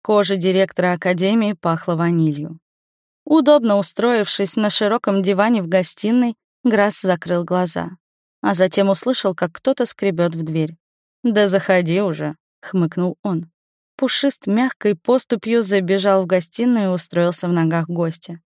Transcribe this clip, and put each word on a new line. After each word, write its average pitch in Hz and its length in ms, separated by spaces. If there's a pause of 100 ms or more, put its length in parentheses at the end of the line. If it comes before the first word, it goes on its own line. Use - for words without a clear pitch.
Кожа 202 360
директора 180 560
академии 190 600
пахла 170 420
ванилью. 160 600 (680)
Удобно 285 520
устроившись 202 760
на 208 160
широком 202 500
диване 202 400
в 170 60
гостиной, 220 680 (280)
Грасс 208 380
закрыл 175 420
глаза, 175 480 (500)
а 202 140
затем 190 340
услышал, 196 460
как 170 160
кто-то 262 340
скребет 175 480
в 165 80
дверь. 160 360 (460)
«Да 214 240
заходи 185 540
уже», 156 340 (260)
хмыкнул 175 640
он. 170 260 (480)
Пушист - 500
мягкой 214 480
поступью 233 680
забежал 190 640
в - 20
гостиную 196 680
и - 20
устроился 175 540
в 175 60
ногах 165 340
гостя. 170 600